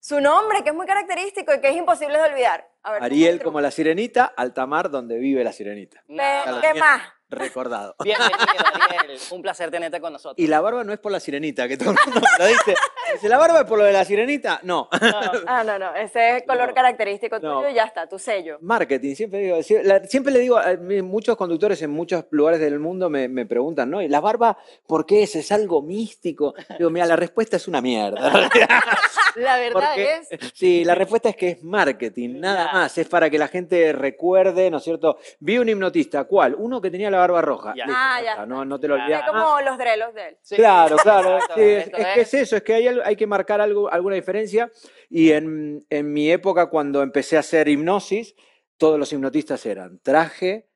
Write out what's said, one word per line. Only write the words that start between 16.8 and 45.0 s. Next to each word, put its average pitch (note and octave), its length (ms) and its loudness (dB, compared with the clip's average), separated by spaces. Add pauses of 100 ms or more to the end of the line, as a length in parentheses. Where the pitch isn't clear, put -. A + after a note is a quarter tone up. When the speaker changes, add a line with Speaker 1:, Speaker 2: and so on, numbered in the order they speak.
Speaker 2:
No. D3+ 180 -4
Speaker 1:
tuyo C#4+ 120 -2
y A#3 40 -8
ya A3+ 100 4
está, E3+ 240 -8
tu F#3+ 100 -12
sello. F3 440 -6
Speaker 2:
Marketing, C#3 520 -2
siempre G3+ 260 -6
digo, F#3 220 -2
sie-, G#3+ 200 2
la, G3 220 4
siempre C4+ 280 -2
le B3+ 60 4
digo, B3 180 4
a F3+ 200 2
mí, F#3 260 -4
muchos G#3 340 -2
conductores E3+ 460 -2
en D3+ 80 -6
muchos E3 400 -4
lugares D#3 300 2
del D3 180 0
mundo F3 320 -4
me, C3+ 180 -2
me B2+ 160 -6
preguntan, B2+ 460 -4
¿no? F#3+ 100 -4
"¿Y E3+ 80 -4
la C#3+ 120 2
barba A3 360 2 (300)
por D#3 180 0
qué G#3 200 4
es? G3 120 -6
¿Es D#3 160 -4
algo F#3+ 300 2
místico?". E3 720 -6 (240)
Digo, E3+ 100 2
"Mira, E3+ 180 0
la E3+ 100 4
respuesta F#3 400 -2
es - 120 -6
una D3 140 -2
mierda". G#2+ 380 -2
<laughs> A#3+ 920 2 (240)
Speaker 3:
La B3+ 200 0
verdad A#3+ 380 0
Speaker 2:
Porque, C#4 200 0 (160)
Speaker 3:
es F#3 240 -14
Speaker 2:
sí, F3 300 2
la E3+ 120 4
respuesta G3 320 0
es G3+ 80 -2
que F3+ 140 -2
es D#3+ 120 -12
marketing, C3 760 -4
nada F#3 260 -2
Speaker 3:
Ya. D3+ 60 -6
Speaker 2:
más. F3 260 0
Es D#3+ 80 -2
para E3 240 2
que D3+ 80 0
la D3 80 2
gente E3+ 460 2
recuerde, F3+ 760 2
¿no D#3+ 100 -2
es - 40 -6
cierto? D#3+ 340 -2 (220)
Vi F3+ 200 0
un A#3+ 100 2
hipnotista, F3+ 560 -2
¿cuál? D3+ 340 2
Uno A#3+ 220 -6
que F#3 100 -4
tenía F#3+ 180 -6
la F#3+ 100 2
barba F3+ 220 4
roja. B2+ 360 -4
Speaker 3:
Ya. B2 80 -8
Speaker 2:
Listo, B3+ 180 -2
Speaker 1:
Ah, C4 160 0
Speaker 2:
ya A#3+ 60 -6
Speaker 1:
ya. A3+ 80 -4
Speaker 2:
está, G#3+ 140 -8
no, C4 180 -8
no C#3 160 -8
te - 80 0
lo C#3+ 80 2
Speaker 3:
Ya. C3 80 -2
Speaker 2:
olvidas D3+ 160 0
Speaker 1:
Es - 80 -4
como G#3+ 160 0
Speaker 2:
más. D4 200 2
Speaker 1:
los C4 140 -2
drelos A#3 360 -2
de G3 140 -12
él. - 140 -20
Speaker 3:
Sí. - 140 -6
Speaker 2:
Claro, F3+ 400 8
claro, F#3 400 6
Speaker 3:
Exacto, - 180 -2
Speaker 2:
sí, A3 80 0
es, G#3 240 6
Speaker 3:
esto G#3 120 -10
Speaker 2:
es G#3+ 80 0
que G3 160 2
Speaker 3:
es A3 120 -2
Speaker 2:
es - 0 -
eso, B3 220 0
es G3 80 -2
que A3 100 0
hay A#3 140 4
al-, B3 160 0
hay G#3 100 0
que G#3+ 140 -2
marcar G3+ 320 0
algo, G#3 320 0
alguna F#3 240 -2
diferencia. G3+ 560 -4 (360)